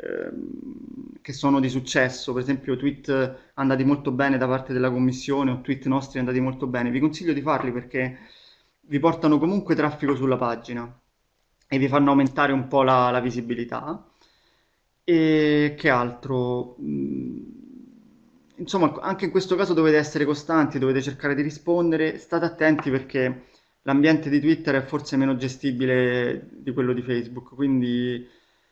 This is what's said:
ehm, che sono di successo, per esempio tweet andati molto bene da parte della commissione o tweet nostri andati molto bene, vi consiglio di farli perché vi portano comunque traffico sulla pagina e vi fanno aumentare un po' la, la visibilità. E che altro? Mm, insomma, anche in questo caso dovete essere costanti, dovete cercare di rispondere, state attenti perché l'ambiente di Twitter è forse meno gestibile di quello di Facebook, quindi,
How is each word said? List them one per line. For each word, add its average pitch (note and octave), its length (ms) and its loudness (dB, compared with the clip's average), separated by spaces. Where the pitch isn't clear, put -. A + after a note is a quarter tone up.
ehm, - 1200 -10
che - 120 -12
sono C#3 260 2
di C3 100 2
successo, B2+ 640 -2
per B2 100 -2
esempio C3+ 340 -2
tweet C3+ 800 -2
andati C3+ 280 0
molto C#3+ 300 0
bene C3+ 260 0
da B2+ 80 0
parte C3 260 -2
della B2+ 200 0
commissione C3 580 0
o B2 100 -4
tweet C3+ 260 -6
nostri C3+ 340 -2
andati B2+ 180 0
molto C3 300 -2
bene, B2 220 -2
vi B2+ 100 -2
consiglio D#3 320 0
di C#3 100 -2
farli C3 300 -2
perché B2+ 460 -6
vi C#3+ 180 -4
portano D#3 400 4
comunque F#3 340 0
traffico D3 400 0
sulla B2+ 220 0
pagina A#2+ 520 -6
e C#3 120 0
vi C3+ 100 2
fanno C#3 220 4
aumentare C#3 420 4
un B2+ 160 -2
po' C#3 160 4
la, B2+ 260 4
la B2 80 0
visibilità. A#2+ 880 -6
E D3+ 720 4
che D#3 140 2
altro? B2 920 -2
Mm, C2+ 580 -6
insomma, D#3+ 420 0
anche - 240 -4
in E3+ 80 -2
questo F#3 240 0
caso F3+ 180 0
dovete D#3 220 6
essere D3 280 0
costanti, D3 540 0
dovete C3 240 2
cercare C#3 320 -4
di C#3+ 80 0
rispondere, D#3+ 760 0
state E3+ 260 -2
attenti D#3 440 2
perché C3 580 -2
l'ambiente D3 440 4
di C#3+ 100 4
Twitter D#3 340 2
è C3+ 100 2
forse C#3+ 320 -4
meno C3+ 200 2
gestibile B2+ 1120 0
di - 220 -8
quello B2+ 200 0
di B2 100 -2
Facebook, A#2+ 520 -6
quindi, B2 760 0